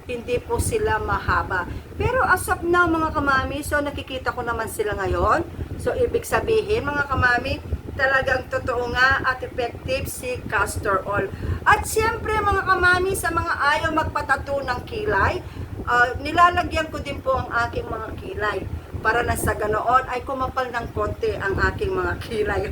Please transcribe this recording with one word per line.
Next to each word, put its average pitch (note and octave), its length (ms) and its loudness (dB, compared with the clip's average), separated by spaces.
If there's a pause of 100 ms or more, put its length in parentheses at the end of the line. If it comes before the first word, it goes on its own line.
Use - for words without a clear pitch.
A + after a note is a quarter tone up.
hindi A#3+ 320 -2
po A#3 240 -2
sila G#3+ 400 0
mahaba. F#3+ 640 0 (320)
Pero A#4+ 240 2
as F#4 240 4
of F#4 160 0
now, F4 240 4
mga D#4+ 320 2
kamami, C#4 480 2
so D4 160 2
nakikita C4+ 560 -4
ko A#3+ 80 -4
naman A3+ 240 -2
sila G#3 320 -2
ngayon. F#3+ 400 2 (400)
So, C4 160 0
ibig A#4+ 320 0
sabihin, A3 560 2
mga C#4+ 240 0
kamami, B3+ 480 2 (380)
talagang C4+ 520 2
totoo B3 480 -2
nga C4 260 4
at B3+ 220 0
effective B3+ 640 -4
si - 400 -6
castor G3+ 580 0
oil. G3 220 0 (400)
At G4+ 180 6
syempre, A4 540 0
mga G4+ 260 2
kamami, F#4 480 4
sa F4 160 -2
mga E4 240 0 (240)
ayaw D#4 160 -2
magpatato C#4+ 720 0
ng B3+ 240 -2
kilay, G#3+ 560 0 (420)
ah, A#3+ 320 4
nilalagyan D#4 720 2
ko - 80 -8
din - 240 -6
po C4 160 2
ang B3 140 -4 (180)
aking A#3+ 160 -4
mga A3 320 -6
kilay. G3 420 -4 (420)
Para A#3 240 2
na A#3 80 0
sa A3+ 240 0
ganoon A3+ 560 2
ay B3 120 -4
kumapal C4 440 -2
ng A#3 240 -6
konti G#3 440 -2
ang F#3+ 200 -2
aking F#3+ 360 0
mga F3+ 280 0
kilay. G#3 400 -2 (100)